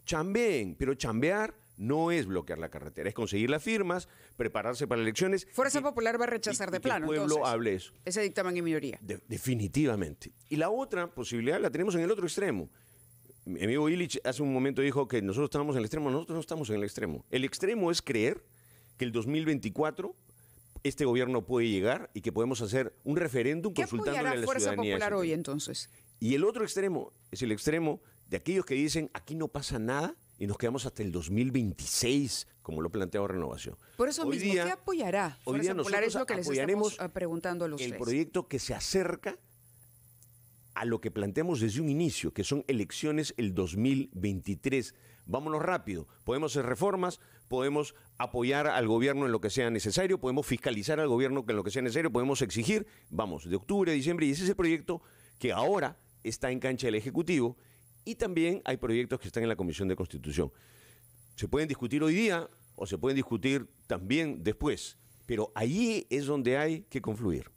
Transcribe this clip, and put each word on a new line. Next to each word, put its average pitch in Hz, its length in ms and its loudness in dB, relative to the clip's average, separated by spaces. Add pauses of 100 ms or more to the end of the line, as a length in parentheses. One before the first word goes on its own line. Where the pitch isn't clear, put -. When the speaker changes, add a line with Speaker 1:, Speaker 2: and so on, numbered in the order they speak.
Speaker 1:
chambeen, 170 680 2
pero 135 180 0
chambear 151 600 2 (220)
no 151 340 2
es 160 140 2
bloquear 87 340 -2
la 82 100 -6
carretera, 76 400 -6
es 104 60 -8
conseguir 110 340 0
las 151 120 2
firmas, 190 460 0 (300)
prepararse 120 500 -2
para 120 140 2
elecciones 180 500 2
Speaker 2:
Fuerza 269 280 2
Speaker 1:
y, - 20 -2
Speaker 2:
Popular 233 380 0
va 233 40 2
a 240 40 0
rechazar 233 420 -2
Speaker 1:
y, - 20 -4
Speaker 2:
de 185 60 -2
Speaker 1:
y - 40 0
que - 60 0
el - 20 2
Speaker 2:
plano, 156 180 0
Speaker 1:
pueblo 151 160 2
Speaker 2:
entonces, 147 300 4
Speaker 1:
hable 117 220 2
eso. - 180 -8 (120)
Speaker 2:
ese 185 160 -2
dictamen 190 340 0
en 175 80 0
minoría. 151 380 -2
Speaker 1:
De-, 98 260 -8
definitivamente. 110 1040 0 (180)
Y 151 80 -2
la 160 120 2
otra 202 440 -2
posibilidad 120 460 -2
la 190 100 2
tenemos 175 260 0
en 165 60 2
el 175 100 2
otro 202 140 0
extremo. 156 440 -2 (760)
Mi 85 180 -6
amigo 143 260 2
Illich 175 340 -2
hace 127 180 -2
un 139 120 0
momento 131 280 2
dijo 139 260 2
que 117 140 0
nosotros 101 280 0
estábamos 147 260 0
en 131 40 2
el 110 60 0
extremo. 147 240 -2
Nosotros 160 260 -2
no 165 40 -2
estamos 151 300 -4
en 107 80 0
el 101 60 0
extremo. 101 460 -4
El 131 140 0
extremo 185 480 0
es 175 100 0
creer 123 400 2 (560)
que 131 80 -2
el 117 60 -2
dos 110 160 0
mil 156 180 2
veinticuatro 151 680 0 (680)
este 143 220 0
gobierno 123 400 2
puede 117 240 2
llegar 107 440 2
y 104 80 -8
que 113 100 -2
podemos 117 300 0
hacer 117 320 0 (100)
un 147 140 0
referéndum 160 560 0
Speaker 2:
¿Qué 147 100 0
Speaker 1:
consultándole 117 360 -2
Speaker 2:
apoyará 254 180 0
Speaker 1:
a - 20 -2
la 226 60 0
Speaker 2:
Fuerza 254 240 0
Speaker 1:
ciudadanía 214 260 0
Speaker 2:
Popular 202 160 0
Speaker 1:
ese 202 80 0
Speaker 2:
hoy, 175 80 0
Speaker 1:
tema. 160 100 0
Speaker 2:
entonces? - 520 -6 (300)
Speaker 1:
Y 120 160 2
el 151 100 4
otro 214 180 0
extremo 190 480 -2 (200)
es - 100 -8
el 117 100 0
extremo 151 500 0 (280)
de 92 80 -2
aquellos 185 280 0
que 131 100 -2
dicen, 151 380 0
"Aquí - 220 -10
no 160 120 -2
pasa 139 300 -4
nada 139 380 0 (240)
y 101 80 -2
nos 104 100 -2
quedamos 123 300 -2
hasta - 160 -6
el 95 80 -2
dos 82 180 -4
mil 120 220 2
veintiséis", 123 960 0 (160)
como 80 180 -4
lo 82 60 0
ha 82 40 -4
planteado 101 360 -2
Renovación. 85 500 -4 (200)
Speaker 2:
Por 247 120 2
eso 320 140 -4
Speaker 1:
Hoy 285 140 -2
Speaker 2:
mismo, 196 160 2
Speaker 1:
día, 175 120 4
Speaker 2:
¿qué 180 60 0
apoyará 202 720 0
Speaker 1:
hoy 131 160 -2
día 180 140 0
Speaker 2:
Fuerza - 20 -2
Popular? 196 280 0
Es 226 120 2
Speaker 1:
nosotros 262 60 0
Speaker 2:
lo 254 40 -2
que 226 120 -4
les 175 100 -4
Speaker 1:
apoyaremos 180 460 2
Speaker 2:
estamos, 180 160 -8
eh, - 40 -16
preguntándole 170 600 -4
a 143 40 -8
Speaker 1:
el 131 140 -4
Speaker 2:
ustedes. 120 100 -6
Speaker 1:
proyecto 151 460 0
que 139 100 -4
se - 160 -4
acerca 185 640 -2 (1400)
a 98 120 -4
lo 113 140 0
que 110 100 -6
planteamos 110 520 -2
desde 113 200 0
un 156 80 0
inicio, 143 440 0
que 101 100 -2
son 143 240 0
elecciones 147 720 0
el 104 160 0
dos 90 240 0
mil 135 360 2
veintitrés. 101 800 -2 (320)
Vámonos 151 380 -2
rápido, 104 440 -2 (180)
podemos 139 260 0
hacer 135 160 0
reformas, 180 520 0 (280)
podemos 139 480 0 (220)
apoyar 127 500 2
al 123 200 2
gobierno 135 380 4
en 123 60 2
lo 110 80 2
que 104 100 0
sea 120 200 2
necesario, 117 500 2
podemos 131 260 0
fiscalizar 127 540 0
al 156 80 2
gobierno 131 400 2
en 113 80 2
lo 101 80 0
que 101 80 -2
sea 127 100 -2
necesario, 127 300 0
podemos 127 300 2
exigir, 117 440 0 (240)
vamos, 85 400 -4
de 90 60 0
octubre 185 360 2
a 156 40 4
diciembre, 156 300 2
y 139 60 4
ese 156 120 -2
es 180 60 2
el 202 60 2
proyecto 165 460 0 (380)
que 117 140 0
ahora 147 440 2 (260)
está 120 280 -4
en 127 80 -2
cancha 131 280 -2
del 110 80 2
Ejecutivo, 135 600 2 (480)
y 220 120 -6
también 175 500 0
hay 131 120 -2
proyectos 120 420 0
que - 80 -12
están 113 160 -2
en 117 60 2
la 110 60 0
Comisión 90 320 -2
de 92 80 0
Constitución. 76 560 -2 (840)
Se 104 100 -6
pueden 151 200 0
discutir 135 360 0
hoy 156 100 4
día 185 340 2 (280)
o - 100 -6
se 95 140 -4
pueden 135 160 2
discutir 131 500 2 (220)
también 117 560 0
después, 107 540 -2 (280)
pero 110 300 0
allí 190 540 2
es 143 160 0
donde 135 320 2
hay 160 240 0
que - 200 -6
confluir. 104 560 -2